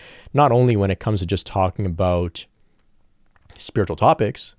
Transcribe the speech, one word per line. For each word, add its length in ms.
not 200
only 240
when 160
it 80
comes 180
to 80
just 200
talking 380
about 640
spiritual 380
topics, 640